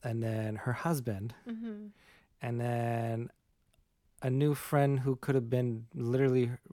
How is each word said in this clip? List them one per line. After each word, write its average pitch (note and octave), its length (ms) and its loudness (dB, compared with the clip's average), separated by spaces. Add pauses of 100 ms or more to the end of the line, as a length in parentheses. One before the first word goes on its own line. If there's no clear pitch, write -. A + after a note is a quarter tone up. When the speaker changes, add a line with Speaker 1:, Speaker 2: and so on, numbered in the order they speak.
Speaker 1:
and A2+ 180 -2
then A2 360 -2
her B2 160 -2
husband, A#2+ 600 -2 (140)
Speaker 2:
Mm-hmm. A3 400 -8 (540)
Speaker 1:
and A#2+ 200 -4
then A#2 680 -2 (920)
a C3 80 0
new C#3+ 260 4
friend C#3 440 4
who C3 160 0
could C3 200 0
have A#2+ 140 0
been A#2+ 360 0 (100)
literally, B2+ 560 2 (220)